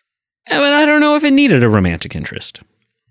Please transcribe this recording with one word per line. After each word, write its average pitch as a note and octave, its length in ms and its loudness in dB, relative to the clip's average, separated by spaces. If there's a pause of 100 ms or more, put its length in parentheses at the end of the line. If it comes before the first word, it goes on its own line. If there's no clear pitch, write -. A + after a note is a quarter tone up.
(500)
"Yeah, C#4+ 80 -2
but C#4+ 140 0
I D4 120 2
don't D4+ 160 2
know D4 160 2
if D4 80 -4
it D4 80 2
needed C4+ 300 2
a A#2+ 60 2
romantic F#2 480 -2
interest." - 440 -12 (500)